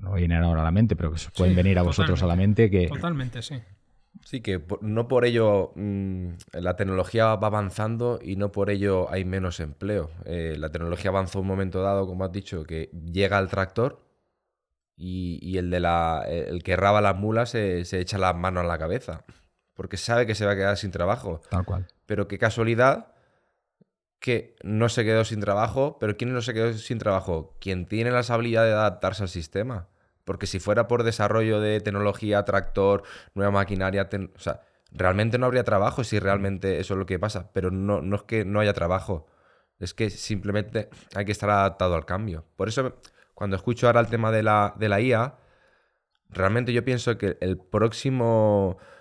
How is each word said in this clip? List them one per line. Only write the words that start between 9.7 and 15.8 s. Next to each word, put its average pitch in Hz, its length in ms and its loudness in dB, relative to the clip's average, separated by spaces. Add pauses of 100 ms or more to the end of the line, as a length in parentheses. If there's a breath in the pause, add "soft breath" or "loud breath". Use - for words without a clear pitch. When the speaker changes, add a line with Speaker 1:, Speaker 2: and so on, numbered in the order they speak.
Speaker 3:
Eh, 82 340 -4
la 78 120 -6
tecnología 85 400 -4
avanza 95 280 -2
un 95 80 -2
momento 95 340 -2
dado, 98 260 0
como 92 180 -6
has 87 80 -6
dicho, 95 320 -8
que 80 260 -8 (220)
llega 98 260 2
el 95 80 2
tractor 95 580 -2 (920)
y, 90 440 -8
y 92 180 -6
el 87 120 -2
de 90 80 0
la, 85 500 0